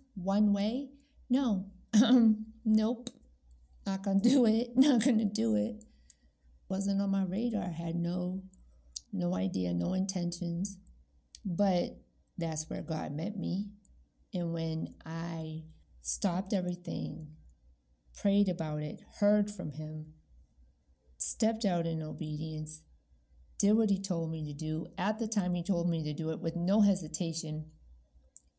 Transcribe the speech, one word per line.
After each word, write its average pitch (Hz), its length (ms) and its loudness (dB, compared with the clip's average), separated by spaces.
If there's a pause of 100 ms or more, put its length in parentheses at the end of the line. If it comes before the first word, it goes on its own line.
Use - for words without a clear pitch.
(140)
one 202 380 2
way, 226 380 -2 (400)
no. 240 400 0 (240)
<laughs> 226 500 8 (220)
Nope. 220 440 2 (760)
Not 190 160 -2
gonna 196 180 2
do 254 260 6
it. 226 260 2
<laughs> 233 40 -2
Not 262 260 6
gonna 226 220 4
do 214 320 2
it. 208 280 -2 (840)
Wasn't 196 340 0
on 202 100 0
my 196 140 2
radar. 208 380 -2
I 180 60 -2
had 165 260 -4
no, 180 480 -2 (720)
no 175 220 -2
idea, 180 400 -2
no 175 180 0
intentions. 175 840 -4 (680)
But 180 560 0 (380)
that's 160 320 -4
where 180 100 -4
God 156 320 -4
met 165 240 -6
me. 180 320 -4 (640)
And 175 200 -2
when 165 420 -4 (100)
I 160 600 -8 (360)
stopped 185 540 0
everything, 170 720 -4 (920)
prayed 202 300 2
about 156 320 -2
it, 151 220 -6 (180)
heard 208 300 4
from 165 220 -6
him, 156 420 -8 (1040)
stepped 220 480 0
out 175 200 2
in 160 160 -2
obedience, 156 760 -6 (800)
did 208 180 4
what 220 140 2
he 190 100 2
told 165 300 -2
me 160 160 -4
to 147 80 -6
do 156 320 -4 (100)
at 214 220 -2
the 220 100 -2
time 180 260 0
he 175 80 -2
told 170 260 0
me 165 140 0
to 151 120 -2
do 156 160 -2
it 156 100 -4
with 170 160 -4
no 185 240 2
hesitation, 160 880 0 (880)